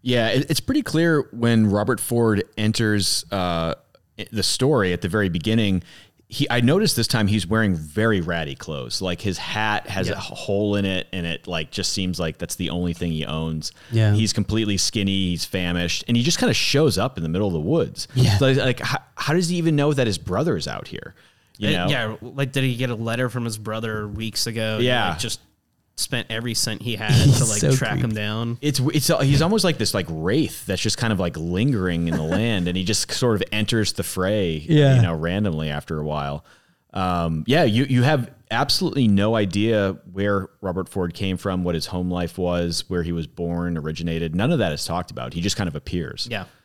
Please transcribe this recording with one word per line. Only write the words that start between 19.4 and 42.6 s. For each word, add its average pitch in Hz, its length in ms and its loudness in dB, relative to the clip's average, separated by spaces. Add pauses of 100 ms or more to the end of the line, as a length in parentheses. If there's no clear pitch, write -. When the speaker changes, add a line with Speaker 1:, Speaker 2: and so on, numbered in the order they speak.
Speaker 1:
he 180 80 0
even 160 180 2
know 143 180 4
that 127 140 2
his 95 100 0
brother 113 380 0
is 76 120 -4
out 50 200 -8
here? - 260 -12 (440)
You 104 120 0
Speaker 2:
Uh, - 20 2
Speaker 1:
know? 90 180 2
Speaker 2:
yeah, 113 320 0
like, 127 320 -4
did 135 100 0
he 127 140 0
get 127 120 -2
a 117 60 -2
letter 113 340 -2
from 123 140 -4
his 110 140 -4
brother 107 500 -6
weeks 107 400 -4
ago? 110 280 -2
And, 113 100 0
Speaker 1:
Yeah. 120 240 2
Speaker 2:
like, 82 100 -4
just - 220 -6 (560)
spent - 320 -4
every 113 240 -4
cent - 280 -2
he 117 140 -4
had 107 160 -2
Speaker 3:
<laughs> - 140 6
He's 123 140 6
Speaker 2:
to, - 40 4
like, - 160 0
Speaker 3:
so 135 160 4
Speaker 2:
track 131 220 0
him 127 60 0
Speaker 3:
creepy. 110 120 0
Speaker 2:
down. 110 460 -4
Speaker 1:
It's, 139 180 0
it's, 131 280 2 (140)
he's 139 200 4
almost 190 240 4
like 170 120 2
this, 104 160 0
like, 95 140 0
wraith 90 580 0
that's 95 160 -2
just 107 160 0
kind 113 140 0
of, 92 80 2
like, 87 160 -2
lingering 87 720 0
in 80 80 0
the 80 80 -2
Speaker 2:
<laughs> - 0 -
Speaker 1:
land, 92 460 0
and 90 80 -2
he 92 80 0
just - 260 -2
sort 120 240 2
of 90 160 0
enters 107 400 0
the 95 120 -6
fray, 92 680 -2
Speaker 3:
Yeah. 143 260 8
Speaker 1:
you 120 60 8
know, 87 120 4
randomly 82 560 0
after 76 300 -4
a 76 60 -4
while. 73 400 -4 (480)
Um, 85 540 0
yeah, 147 180 4
you, 117 180 4
you 123 200 2
have 135 280 2 (180)
absolutely 131 600 2
no 104 260 4
idea 101 600 2 (160)
where 98 340 0 (140)
Robert 92 260 -4
Ford 87 260 -4
came 95 220 -2
from, 92 300 -2
what 87 100 0
his 78 120 -4
home 90 220 -4
life 87 280 -4
was, 87 520 -2